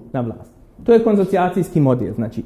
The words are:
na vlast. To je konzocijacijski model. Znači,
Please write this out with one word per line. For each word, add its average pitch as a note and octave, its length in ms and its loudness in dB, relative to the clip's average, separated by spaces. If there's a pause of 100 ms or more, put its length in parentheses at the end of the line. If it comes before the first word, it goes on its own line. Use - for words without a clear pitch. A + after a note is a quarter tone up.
(120)
na C3 80 -4
vlast. - 300 -10 (340)
To A#3+ 80 4
je A3+ 120 4
konzocijacijski F#3 760 0
model. B2 340 0
Znači, - 320 -6